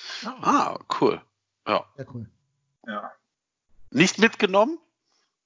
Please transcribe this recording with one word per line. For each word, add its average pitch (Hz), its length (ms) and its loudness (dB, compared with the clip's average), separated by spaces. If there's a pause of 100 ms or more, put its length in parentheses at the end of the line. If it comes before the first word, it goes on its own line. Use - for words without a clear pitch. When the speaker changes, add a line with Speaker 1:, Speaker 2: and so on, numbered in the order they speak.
(420)
Speaker 1:
Ah, - 360 0 (220)
cool. 87 220 2 (440)
Ja. 101 200 0 (100)
Speaker 2:
Sehr 131 180 -14
cool. 117 120 -12 (600)
Speaker 3:
Ja. 104 240 -8 (800)
Speaker 1:
Nicht 170 260 2
mitgenommen? 220 600 2 (680)